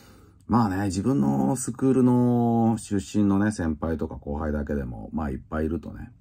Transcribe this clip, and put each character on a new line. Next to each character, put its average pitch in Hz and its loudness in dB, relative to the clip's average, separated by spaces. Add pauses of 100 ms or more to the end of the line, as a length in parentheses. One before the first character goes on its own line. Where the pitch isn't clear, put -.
(480)
ま 117 4
あ 101 2
ね、 95 -2
自 95 -2
分 135 2
の 95 0
ス - -6
ク 131 -2
ー 131 4
ル 127 4
の 120 4
出 - -6
身 101 0
の 98 4
ね、 104 2
先 80 -2
輩 82 -2
と 78 -4
か 78 -10
後 71 -6
輩 78 -2
だ 73 -2
け 76 -4
で 71 -2
も、 62 -10
ま 78 -2
あ、 71 -4
い 67 -4
っ - -6
ぱ 78 -6
い 78 0
い - -4
る 80 -2
と - -14
ね - -14